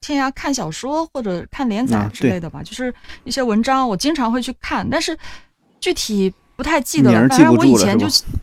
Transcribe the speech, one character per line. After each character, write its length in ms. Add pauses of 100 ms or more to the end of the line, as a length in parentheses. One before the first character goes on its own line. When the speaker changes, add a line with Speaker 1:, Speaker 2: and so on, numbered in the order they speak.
Speaker 1:
天 220
涯 120
看 180
小 180
说 420
或 100
者 280
看 180
连 180
载 260
之 140
类 140
的 80
吧， 120
Speaker 2:
啊， 20
对。 20
Speaker 1:
就 100
是 200 (300)
一 60
些 120
文 200
章， 240
我 80
经 200
常 180
会 80
去 200
看， 280
但 120
是 160 (640)
具 140
体 400 (240)
不 60
太 180
记 220
得 100
了。 60
Speaker 2:
名 20
儿 80
记 160
不 100
住 0
了， 20
Speaker 1:
反 20
正 0
我 80
以 160
前 160
就， 100
Speaker 2:
是 140
吧？ 60 (140)